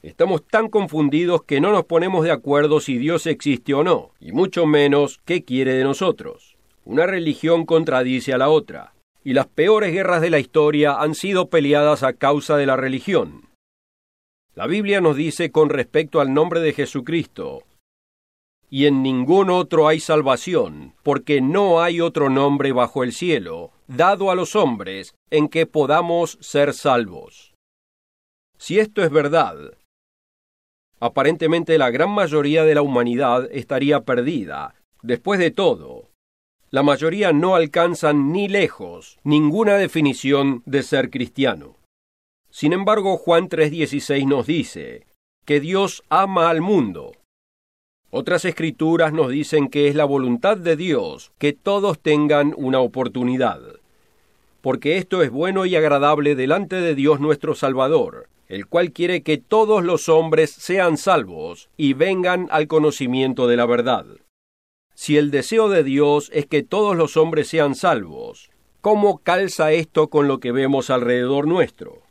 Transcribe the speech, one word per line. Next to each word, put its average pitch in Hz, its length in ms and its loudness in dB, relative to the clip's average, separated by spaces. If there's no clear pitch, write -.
Estamos 175 440 -2
tan 220 240 0
confundidos 160 720 0
que 139 180 -2
no 185 100 2
nos 185 140 2
ponemos 170 400 0
de 170 60 0
acuerdo 147 500 2
si 131 160 -4
Dios 151 300 -2
existe 139 480 -2
o 147 100 2
no, 170 360 0
y - 120 -16
mucho 175 320 0
menos 143 640 2
qué 170 180 -4
quiere 131 300 0
de 131 100 0
nosotros. - 720 -4
Una 147 180 0
religión 165 640 -2
contradice 131 680 0
a 127 60 0
la 135 100 2
otra, - 460 -2
y 131 120 -4
las 135 140 2
peores 196 440 2
guerras 180 300 0
de 175 80 0
la 156 80 2
historia 147 560 2
han 151 200 -2
sido 190 360 -2
peleadas 147 520 2
a - 120 -2
causa 147 420 0
de 143 80 2
la 131 140 0
religión. 131 720 -4
La 98 120 -8
Biblia 202 360 0
nos 156 120 4
dice 151 380 -4
con 156 160 4
respecto 147 540 0
al 135 100 0
nombre 165 280 0
de 156 120 0
Jesucristo, 123 920 -6
y 139 160 2
en 135 160 2
ningún 135 480 2
otro 165 380 2
hay 156 100 2
salvación, 131 1040 -2
porque 139 380 0
no 170 420 2
hay 170 180 -2
otro 160 300 0
nombre 139 420 0
bajo 123 300 0
el 123 100 -4
cielo, 87 600 -6
dado 185 420 0
a 180 60 0
los 180 180 -6
hombres, 98 600 -4
en 151 180 0
que 160 180 -2
podamos 165 720 -2
ser 143 320 0
salvos. - 840 -4
Si 180 220 -2
esto 214 240 0
es 160 80 2
verdad, 143 680 0
aparentemente 160 800 0
la 127 120 2
gran 123 200 0
mayoría 156 540 0
de 156 100 6
la 147 80 4
humanidad 123 680 0
estaría 139 520 -2
perdida. 117 720 -4
Después 127 380 -2
de 165 100 2
todo, 98 600 -4
la 139 120 0
mayoría 165 500 0
no 175 240 2
alcanzan 156 760 0
ni 202 160 -2
lejos 107 760 -6
ninguna 156 540 2
definición 139 880 0
de 135 180 -2
ser 135 260 -2
cristiano. 120 640 -4
Sin 156 220 -2
embargo, 196 440 0
Juan 170 320 2
tres 156 220 0
dieciséis 143 560 -4
nos 135 200 0
dice 131 600 -6
que 147 120 2
Dios 180 520 -4
ama 175 400 2
al 165 100 0
mundo. 117 520 -2
Otras 165 340 -2
escrituras 165 680 0
nos 151 180 0
dicen 143 380 -2
que 147 200 0
es 143 60 0
la 151 100 2
voluntad 139 520 0
de 170 200 -2
Dios 127 640 -6
que 147 140 0
todos 196 460 -2
tengan 147 580 2
una 131 240 0
oportunidad, 123 800 -2
porque 143 380 -2
esto 185 240 -2
es 131 80 2
bueno 185 340 -2
y 180 120 0
agradable 147 580 2
delante 160 420 -2
de 170 180 -2
Dios 139 260 2
nuestro 151 340 -2
Salvador, 131 760 -2
el 98 180 -12
cual 170 260 0
quiere 175 300 -4
que 156 160 -2
todos 214 460 2
los 170 240 -2
hombres 160 420 4
sean 180 460 0
salvos 90 800 -4
y 143 180 0
vengan 180 560 0
al 156 160 0
conocimiento 131 800 0
de 120 100 4
la 120 80 2
verdad. 120 420 0
Si - 220 -2
el 147 140 2
deseo 208 380 0
de 175 160 2
Dios 143 500 2
es 143 120 -2
que 143 180 -2
todos 202 320 0
los 160 200 0
hombres 160 300 2
sean 143 300 0
salvos, 82 720 -4
¿cómo 208 380 2
calza 175 540 0
esto 156 380 0
con 147 160 2
lo 135 140 -2
que 123 100 -6
vemos 135 400 0
alrededor 127 560 0
nuestro? 160 640 -2